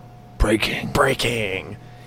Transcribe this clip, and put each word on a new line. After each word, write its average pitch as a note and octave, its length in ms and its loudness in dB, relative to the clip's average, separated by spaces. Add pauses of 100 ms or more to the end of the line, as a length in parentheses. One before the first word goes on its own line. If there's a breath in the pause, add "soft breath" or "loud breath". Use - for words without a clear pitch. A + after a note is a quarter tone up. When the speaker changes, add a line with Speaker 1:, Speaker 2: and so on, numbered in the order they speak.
(360)
Speaker 1:
Breaking. - 560 0
Speaker 2:
breaking. A2 840 0 (300 soft breath)